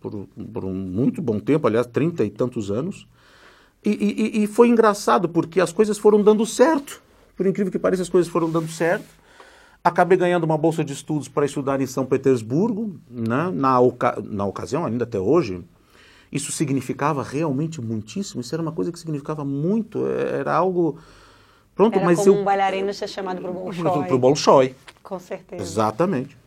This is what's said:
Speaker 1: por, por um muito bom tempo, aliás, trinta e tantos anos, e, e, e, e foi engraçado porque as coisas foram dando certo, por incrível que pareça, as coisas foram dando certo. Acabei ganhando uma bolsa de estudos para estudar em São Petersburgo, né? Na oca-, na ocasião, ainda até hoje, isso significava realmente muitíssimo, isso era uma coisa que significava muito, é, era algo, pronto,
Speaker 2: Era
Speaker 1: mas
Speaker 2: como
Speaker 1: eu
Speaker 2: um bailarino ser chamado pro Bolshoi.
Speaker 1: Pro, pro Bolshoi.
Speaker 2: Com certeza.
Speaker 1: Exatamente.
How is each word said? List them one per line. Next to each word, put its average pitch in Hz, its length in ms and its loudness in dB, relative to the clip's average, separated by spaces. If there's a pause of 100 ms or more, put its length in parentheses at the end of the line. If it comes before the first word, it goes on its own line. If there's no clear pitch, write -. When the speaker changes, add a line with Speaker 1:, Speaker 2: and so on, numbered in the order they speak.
Speaker 1:
por, 107 280 -10 (240)
por 101 120 -8
um 95 80 -6
muito 95 480 -2
bom 107 200 -2
tempo, 143 260 0
aliás, 117 200 2
trinta 151 380 -2
e 104 60 -4
tantos 117 400 -4
anos, 139 360 -6 (800)
e, 208 60 0
e, 214 500 -2
e, 214 40 2
e - 20 -2
foi 233 220 4
engraçado 220 600 4
porque 165 320 0
as 165 120 0
coisas 208 260 0
foram 208 240 6
dando 214 240 4
certo, 277 560 2 (340)
por 190 100 -2
incrível 190 260 -2
que - 60 -6
pareça, 185 240 0
as 175 60 -6
coisas 170 220 2
foram 165 200 0
dando 160 180 -2
certo. 175 380 -2 (760)
Acabei 175 360 4
ganhando 175 240 2
uma 156 160 0
bolsa 160 260 0
de 135 80 -8
estudos 139 360 -6
para 143 180 0
estudar 139 340 -2
em 135 60 0
São 135 180 -4
Petersburgo, 143 960 0 (100)
né? 120 460 -2
Na 131 240 4
oca-, 123 460 2
na 104 200 -4
ocasião, 101 400 -4
ainda 120 200 -2
até 113 160 -4
hoje, 104 420 0 (680)
isso - 220 -6
significava 139 680 -4
realmente 147 580 -4
muitíssimo, 113 600 -8
isso 123 140 -8
era 165 80 -4
uma 160 100 -4
coisa 175 200 -4
que 170 60 -12
significava 151 460 -8
muito, 143 600 -2
é, 135 340 -2
era 143 140 -2
algo, 175 440 0 (760)
pronto, 214 220 4
Speaker 2:
Era 175 80 2
Speaker 1:
mas 175 140 4
Speaker 2:
como 196 120 6
Speaker 1:
eu 202 100 6
Speaker 2:
um 196 40 -2
bailarino 196 480 0
ser 202 160 -8
chamado 185 320 -8
pro 180 120 -8
Bolshoi. 180 380 -8
Speaker 1:
Pro, 143 140 0
pro 131 140 2
Bolshoi. 131 560 6 (280)
Speaker 2:
Com 185 160 -10
certeza. - 440 -12
Speaker 1:
Exatamente. 127 720 -2 (100)